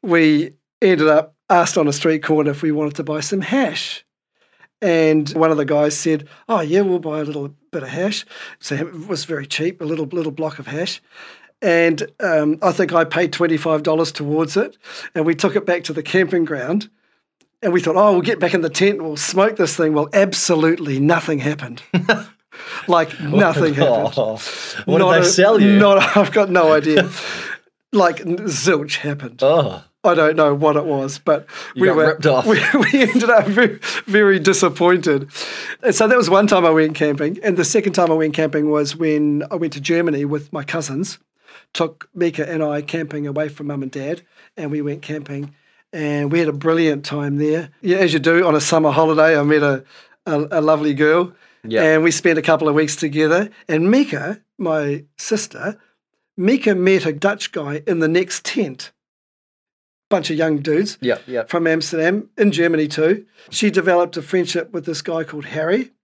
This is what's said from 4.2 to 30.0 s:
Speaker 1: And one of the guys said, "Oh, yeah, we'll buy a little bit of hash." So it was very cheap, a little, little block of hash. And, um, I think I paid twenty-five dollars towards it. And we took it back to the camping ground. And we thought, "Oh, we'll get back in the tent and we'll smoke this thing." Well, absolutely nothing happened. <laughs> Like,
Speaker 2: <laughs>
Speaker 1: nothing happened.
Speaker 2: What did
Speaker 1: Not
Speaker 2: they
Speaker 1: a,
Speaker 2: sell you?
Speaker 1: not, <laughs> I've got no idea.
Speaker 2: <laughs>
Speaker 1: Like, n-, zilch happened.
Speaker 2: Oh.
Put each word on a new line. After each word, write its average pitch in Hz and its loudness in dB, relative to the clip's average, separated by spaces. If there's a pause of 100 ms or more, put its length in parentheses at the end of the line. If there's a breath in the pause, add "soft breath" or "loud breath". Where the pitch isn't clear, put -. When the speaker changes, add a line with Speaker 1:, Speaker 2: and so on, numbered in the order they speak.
Speaker 1:
And 156 2
one 160 2
of 151 0
the 147 0
guys 147 0
said, 151 -2 (220 soft breath)
"Oh, 220 0
yeah, 165 0
we'll 185 0
buy 156 -6
a 151 -6
little 143 -10 (160)
bit 156 -8
of 131 -12
hash." 185 -6 (360 loud breath)
So - -8
it 165 -8
was 156 -6
very 143 -8
cheap, 170 -6
a 170 -10
little, 156 -6
little 160 -6
block 156 -8
of 135 -16
hash. 156 -8 (580 loud breath)
And, 165 0 (140)
um, 156 0
I 185 2
think 175 -2
I 165 4
paid 165 -2
twenty-five 160 -2
dollars 156 0
towards 151 -4
it. 202 -2 (360 loud breath)
And 156 -2
we 165 2
took 196 -2
it 202 -2
back 175 -2
to 160 -10
the 147 -6
camping 185 0
ground. 151 -6 (720)
And 180 -2
we 180 0
thought, 165 0
"Oh, 208 6
we'll 180 2
get 202 -2
back 180 0
in 175 2
the 165 -2
tent 202 2
and 185 -8
we'll 156 -8
smoke 202 0
this 180 0
thing." 156 2
Well, 151 0
absolutely 165 0
nothing 156 0
happened. 135 -6 (100)
<laughs> - - (960 loud breath)
Like, 165 2
Speaker 2:
<laughs> - -
Speaker 1:
nothing 156 2
happened. 120 2
Speaker 2:
What - -4
did - -
Speaker 1:
Not 180 4
Speaker 2:
they 165 4
Speaker 1:
a, 175 4
Speaker 2:
sell 196 4
you? 202 6
Speaker 1:
not, 196 4
<laughs> - -
I've 202 4
got 202 2
no 170 4
idea. 151 2
Speaker 2:
<laughs> - -12 (720 loud breath)
Speaker 1:
Like, 180 2
n-, 175 -4
zilch 151 -2
happened. 143 -8
Speaker 2:
Oh. 143 2 (220)